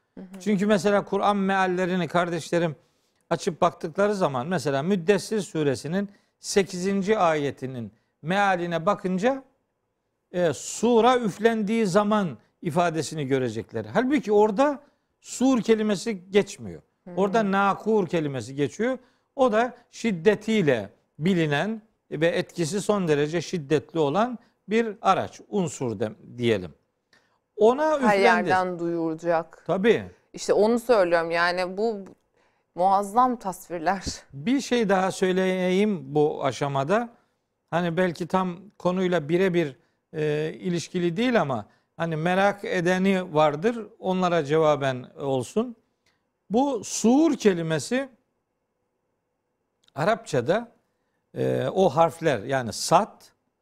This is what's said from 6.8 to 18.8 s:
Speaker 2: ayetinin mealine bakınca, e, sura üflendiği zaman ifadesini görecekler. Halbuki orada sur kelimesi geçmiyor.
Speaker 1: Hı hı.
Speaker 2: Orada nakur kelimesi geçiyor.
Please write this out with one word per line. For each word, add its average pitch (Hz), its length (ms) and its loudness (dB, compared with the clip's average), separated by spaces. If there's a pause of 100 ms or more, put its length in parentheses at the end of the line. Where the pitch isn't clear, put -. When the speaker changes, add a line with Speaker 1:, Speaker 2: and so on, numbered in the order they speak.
Speaker 2:
ayetinin 139 760 -2 (300)
mealine 175 640 0
bakınca, 202 580 0 (880)
e, 175 200 0
sura 240 680 2
üflendiği 220 680 0
zaman 202 520 2 (240)
ifadesini 160 640 -2
görecekler. 113 580 -2 (100)
Halbuki 247 380 0
orada 220 480 2 (400)
sur 254 420 0
kelimesi 214 680 -2
geçmiyor. 190 520 -2 (220)
Speaker 1:
Hı 180 60 -18
hı. 175 60 -16
Speaker 2:
Orada 196 360 0
nakur 196 540 0
kelimesi 135 480 -4
geçiyor. 214 440 -2 (380)